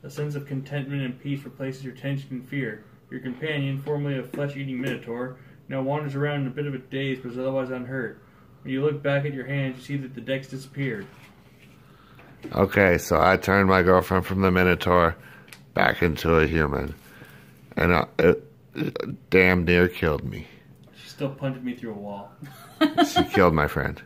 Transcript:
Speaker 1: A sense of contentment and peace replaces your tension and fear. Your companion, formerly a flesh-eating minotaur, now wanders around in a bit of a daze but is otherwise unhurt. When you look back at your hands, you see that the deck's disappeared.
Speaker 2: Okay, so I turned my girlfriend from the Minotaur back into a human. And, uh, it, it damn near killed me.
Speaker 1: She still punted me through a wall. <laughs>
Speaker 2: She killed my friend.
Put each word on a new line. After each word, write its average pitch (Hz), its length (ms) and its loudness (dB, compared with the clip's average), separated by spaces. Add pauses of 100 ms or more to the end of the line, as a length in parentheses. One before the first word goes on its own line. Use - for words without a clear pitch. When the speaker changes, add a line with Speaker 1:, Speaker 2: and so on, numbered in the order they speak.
Speaker 1:
A 139 80 -14
sense 147 240 -6
of 139 120 -8
contentment 139 560 -6
and 127 180 -6
peace 139 240 -6
replaces 135 400 -10
your 123 100 -12
tension 139 380 -6
and 123 160 -10
fear. 117 360 -6 (260)
Your 131 100 -10
companion, 139 600 -4
formerly 143 380 -4
a 123 60 -6
flesh-eating 139 560 -6
minotaur, 127 560 -6 (320)
now 135 140 -4
wanders 139 340 -2
around 143 260 -2
in 131 60 -2
a - 20 -6
bit 147 160 -6
of 139 80 -6
a 127 40 -8
daze 131 440 -6
but 123 100 -10
is 123 60 -8
otherwise 131 320 -2
unhurt. 123 500 -6 (420)
When 135 100 -8
you 135 100 -2
look 147 200 0
back 143 220 0
at 143 80 -4
your 127 140 -8
hands, 135 320 -4
you - 60 -18
see 143 140 -6
that 131 180 -10
the 117 40 -12
deck's 135 280 -6
disappeared. 131 580 -8 (1500)
Speaker 2:
Okay, 95 460 4
so 82 200 0
I 90 200 6
turned 98 320 2
my 92 120 6
girlfriend 92 440 4
from 95 160 -2
the 95 80 4
Minotaur 90 680 4 (560)
back - 300 2
into 82 340 2
a 78 100 6
human. 71 480 -2 (800)
And, 87 180 2
uh, 80 120 4 (140)
it, - 260 4 (300)
it - 560 -8
damn 92 340 6
near 87 240 6
killed 76 360 0
me. - 220 -10 (560)
Speaker 1:
She - 60 -20
still 139 220 -6
punted 127 340 -8
me 123 100 -6
through 113 180 -12
a 101 60 -12
wall. 101 380 -12
<laughs> - 40 -20 (680)
Speaker 2:
She - 140 2
killed 87 300 6
my 76 120 4
friend. 71 400 -4